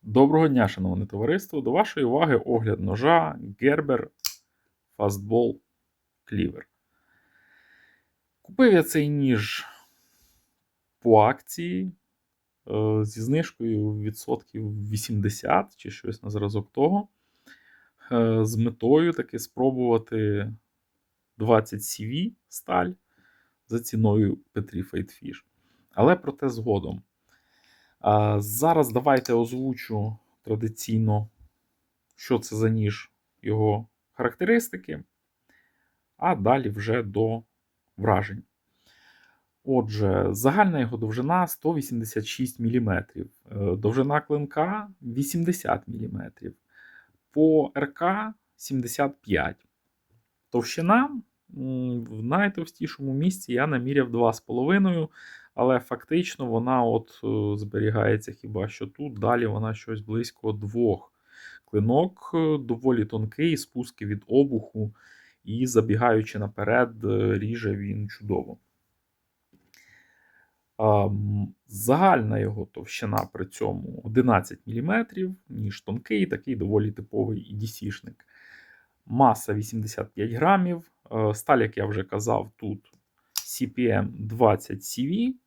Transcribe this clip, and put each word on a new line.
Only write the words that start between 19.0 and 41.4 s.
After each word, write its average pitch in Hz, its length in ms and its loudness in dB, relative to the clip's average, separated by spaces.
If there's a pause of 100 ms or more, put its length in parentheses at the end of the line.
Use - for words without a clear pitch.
таки 123 260 -6
спробувати 113 1120 0 (840)
двадцять 107 460 2
сі - 220 -10
ві 170 280 -4 (140)
сталь 180 440 -2 (760)
за 113 120 -4
ціною 110 560 0
Петрі - 460 -10
Фейтфіш. - 640 -12 (460)
Але 139 240 4
про 160 160 -8
те - 160 -4
згодом. 110 540 -4 (1040)
А 104 340 2
зараз 123 520 2
давайте 127 400 2
озвучу 117 840 -2 (260)
традиційно, 110 880 -2 (880)
що - 220 0
це 110 180 -6
за 110 120 2
ніж, 107 440 -2 (300)
його 107 460 0 (240)
характеристики, 180 920 -2 (1120)
а 175 180 0
далі 117 340 2
вже 107 340 -2
до 110 400 -2 (540)
вражень. 101 460 0 (1200)
Отже, 107 680 2
загальна 147 500 2
його 117 160 -2
довжина 127 500 0